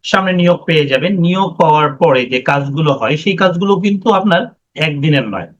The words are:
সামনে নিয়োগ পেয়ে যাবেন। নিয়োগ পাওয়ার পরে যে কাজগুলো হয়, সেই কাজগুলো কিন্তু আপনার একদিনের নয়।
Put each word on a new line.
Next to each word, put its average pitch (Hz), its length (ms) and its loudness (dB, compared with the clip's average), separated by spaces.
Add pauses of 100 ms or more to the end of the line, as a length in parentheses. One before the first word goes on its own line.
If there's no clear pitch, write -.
সামনে 190 360 -2
নিয়োগ 175 240 2
পেয়ে 151 260 2
যাবেন। 147 220 0 (120)
নিয়োগ 185 320 0
পাওয়ার 151 320 2 (120)
পরে 139 200 4 (120)
যে 127 80 -2
কাজগুলো 143 520 -2
হয়, 135 240 0
সেই 185 200 -2
কাজগুলো 190 440 0
কিন্তু 202 320 -2
আপনার 190 300 2 (320)
একদিনের 143 540 0
নয়। 87 200 -10 (120)